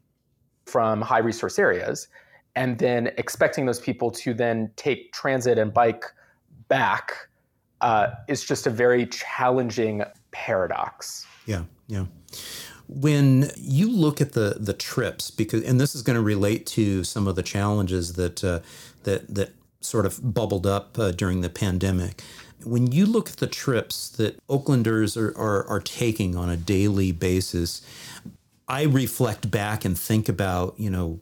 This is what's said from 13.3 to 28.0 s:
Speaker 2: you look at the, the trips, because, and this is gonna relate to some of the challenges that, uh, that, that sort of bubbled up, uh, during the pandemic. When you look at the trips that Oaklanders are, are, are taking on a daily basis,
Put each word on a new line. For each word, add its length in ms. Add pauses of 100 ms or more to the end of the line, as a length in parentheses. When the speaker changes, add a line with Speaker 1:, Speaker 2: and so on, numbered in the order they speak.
Speaker 2:
you 340
look 300
at 100
the, 260
the 160
trips, 560
because, 340
and 180
this 120
is 80
gonna 200
relate 460
to 360
some 240
of 80
the 80
challenges 720
that, 300
uh, 180 (420)
that, 320
that 140 (320)
sort 240
of 280
bubbled 320
up, 320
uh, 140
during 300
the 80
pandemic. 760 (400)
When 280
you 140
look 240
at 80
the 100
trips 640
that 360
Oaklanders 720
are, 200
are, 300
are 140
taking 560
on 120
a 60
daily 560
basis, 720 (880)